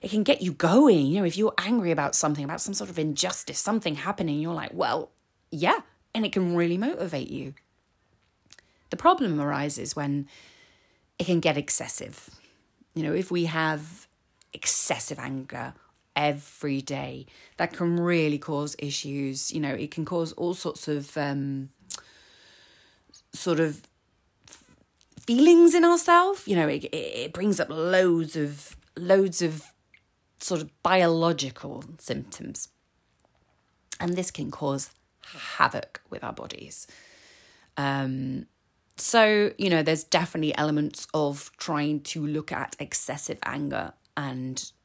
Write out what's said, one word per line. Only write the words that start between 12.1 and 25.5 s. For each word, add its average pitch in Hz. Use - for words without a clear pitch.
You 160
know, 151
if 185
we 175
have 156
excessive -
anger 131
every 143
day, 135
that 170
can 175
really 160
cause 147
issues. 139
You 160
know, 139
it 147
can 156
cause 165
all 175
sorts -
of, 143
um, 139
sort 165
of 160
feelings 330